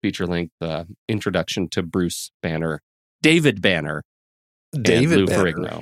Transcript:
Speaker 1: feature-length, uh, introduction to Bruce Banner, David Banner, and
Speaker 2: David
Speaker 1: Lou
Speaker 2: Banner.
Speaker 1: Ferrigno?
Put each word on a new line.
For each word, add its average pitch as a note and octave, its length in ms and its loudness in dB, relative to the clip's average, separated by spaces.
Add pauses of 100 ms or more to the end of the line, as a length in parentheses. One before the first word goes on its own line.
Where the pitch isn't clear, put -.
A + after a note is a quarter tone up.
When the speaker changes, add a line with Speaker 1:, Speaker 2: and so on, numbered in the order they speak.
Speaker 1:
feature-length, F2 580 -2
uh, E2 220 -4 (260)
introduction F#2+ 600 -2
to - 120 -2
Bruce F2 480 -2 (140)
Banner, D#2+ 360 -4 (440)
David D#3 360 4
Banner, D#2 440 0 (720)
and C3+ 100 -4
Speaker 2:
David C#3+ 360 4
Speaker 1:
Lou G2 80 4
Speaker 2:
Banner. F#2 260 2
Speaker 1:
Ferrigno? - 280 -8